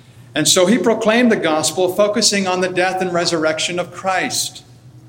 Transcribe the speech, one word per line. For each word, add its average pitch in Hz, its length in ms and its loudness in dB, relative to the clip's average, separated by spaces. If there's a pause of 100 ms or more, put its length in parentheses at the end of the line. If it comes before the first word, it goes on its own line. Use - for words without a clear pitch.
(340)
And 151 160 0
so 185 160 4
he 220 120 4
proclaimed 220 540 2
the 190 60 2
gospel, 156 500 0
focusing 202 580 0
on 180 140 -2
the 185 80 0
death 180 340 -2
and 180 120 -4
resurrection 170 640 -2
of 170 140 -8
Christ. 175 720 -4 (440)